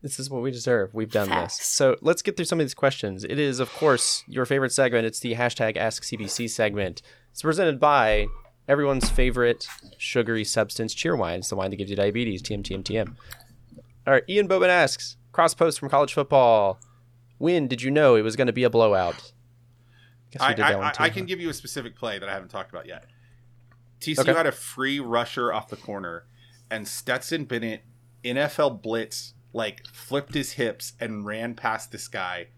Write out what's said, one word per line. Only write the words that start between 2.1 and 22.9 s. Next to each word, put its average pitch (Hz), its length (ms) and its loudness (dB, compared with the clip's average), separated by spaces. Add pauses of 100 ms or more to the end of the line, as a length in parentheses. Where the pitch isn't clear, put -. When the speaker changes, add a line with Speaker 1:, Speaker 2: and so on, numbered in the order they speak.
Speaker 1:
get - 140 -2
through 180 100 -2
some 165 140 0
of 151 60 2
these 127 80 -6
questions. 101 500 -2
It 131 160 -4
is, 135 220 0
of 123 100 -4
course, - 560 2
your 127 180 -2
favorite 135 280 0
segment. 120 320 4
It's 110 160 -4
the 117 140 -2
hashtag 117 420 0
Ask 110 260 -2
C - 140 -8
B 107 100 -6
C 113 220 -6
segment. 101 520 -2 (300)
It's - 100 -14
presented 156 380 0
by 117 480 4 (400)
everyone's 139 420 2
favorite 120 560 2 (320)
sugary 113 460 0
substance, 107 500 -2
Cheerwine. 104 440 -2
It's 92 120 -8
the 104 60 -6
wine 95 140 -2
that 98 80 -8
gives 98 120 -6
you 101 60 -4
diabetes. 101 460 -2
T - 120 -6
M, 101 80 -6
T 95 140 -6
M, 95 80 -8
T 107 140 -4
M. - 180 -4 (880)
All 139 80 4
right, 135 140 6
Ian 196 200 2
Bowman 185 220 4
asks, 175 460 2 (160)
cross 170 220 4
post 165 260 2
from 143 100 -8
college 143 240 2
football. 117 680 6 (560)
When 160 320 2
did 120 120 -4
you 131 100 -2
know 143 260 8
it 107 60 6
was 110 120 -2
gonna 123 180 2
be 127 120 0
a 120 40 6
blowout? 104 600 2 (1000)
Guess 135 100 -6
we 135 60 4
Speaker 3:
I, - 20 4
Speaker 1:
did 120 160 0
that 156 80 4
Speaker 3:
I, - 20 0
Speaker 1:
one 98 100 -2
Speaker 3:
I, 151 60 0
Speaker 1:
too, 139 120 -2
Speaker 3:
I 165 40 4
Speaker 1:
huh? 165 60 0
Speaker 3:
can 185 120 -8
give 180 140 -6
you 170 100 -6
a 147 40 -8
specific - 420 -12
play 107 240 -6
that 98 80 -10
I 98 60 -6
haven't 92 160 -10
talked 95 220 -12
about 87 140 -14
yet. 85 200 -16 (920)